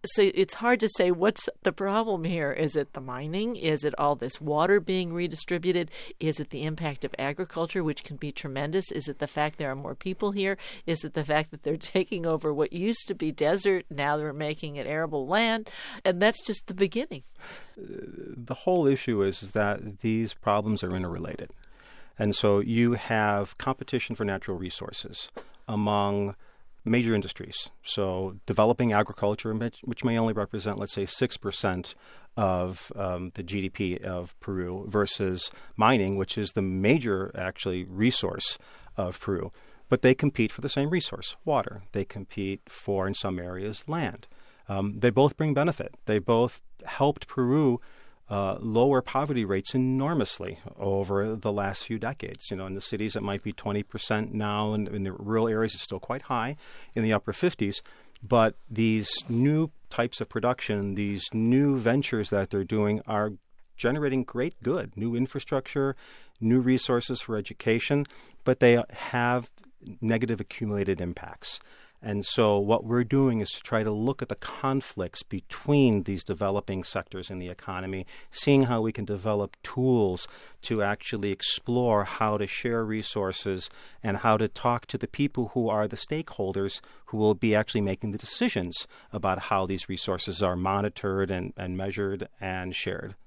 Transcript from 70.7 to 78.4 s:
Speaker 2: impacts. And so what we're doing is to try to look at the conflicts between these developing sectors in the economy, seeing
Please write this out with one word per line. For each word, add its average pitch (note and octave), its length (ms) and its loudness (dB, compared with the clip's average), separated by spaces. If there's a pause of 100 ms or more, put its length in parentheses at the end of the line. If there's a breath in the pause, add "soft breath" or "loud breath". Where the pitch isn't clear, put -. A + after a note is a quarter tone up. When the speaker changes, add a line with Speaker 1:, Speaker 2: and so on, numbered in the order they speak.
Speaker 2:
impacts. - 640 -8 (380 soft breath)
And G2+ 240 -4
so G#2 360 4
what G#2+ 260 2
we're A#2+ 180 2
doing B2+ 380 4
is G2 80 -4
to - 120 -8
try A2+ 200 0
to G#2+ 100 0
look A2+ 300 -2
at B2 80 -8
the G2+ 60 -4
conflicts - 880 -4
between A#2 800 2
these G2 200 -4
developing G2 600 -2
sectors - 480 -8
in F#2 80 -8
the F2+ 100 -8
economy, F#2+ 560 -8 (240 loud breath)
seeing C#3 340 6